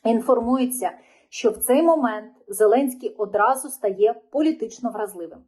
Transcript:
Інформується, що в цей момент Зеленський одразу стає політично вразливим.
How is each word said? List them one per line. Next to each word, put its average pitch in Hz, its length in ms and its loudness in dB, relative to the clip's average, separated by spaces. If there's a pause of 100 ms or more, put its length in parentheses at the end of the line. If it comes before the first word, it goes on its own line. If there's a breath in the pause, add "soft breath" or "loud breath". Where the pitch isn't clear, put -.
Інформується, 233 840 0 (380 soft breath)
що - 220 -2
в 214 60 -8
цей 262 260 2
момент 269 500 0 (160)
Зеленський 214 680 2
одразу 214 540 0
стає 208 600 -2
політично 262 600 -2
вразливим. 220 580 -10